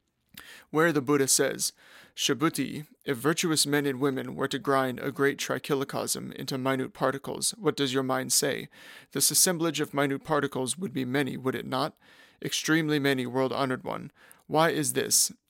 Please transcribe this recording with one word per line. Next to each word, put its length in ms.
where 220
the 100
Buddha 260
says, 460
"Subhuti, 720
if 140
virtuous 480
men 180
and 160
women 340
were 140
to 100
grind 400
a 140
great 240
trichilocosm 960
into 240
minute 380
particles, 640
what 180
does 160
your 100
mind 300
say? 380
This 180
assemblage 500
of 120
minute 320
particles 540
would 160
be 100
many, 320
would 180
it 120
not? 320
Extremely 580
many, 280
world-honored 580
one. 260
Why 240
is 240
this? 380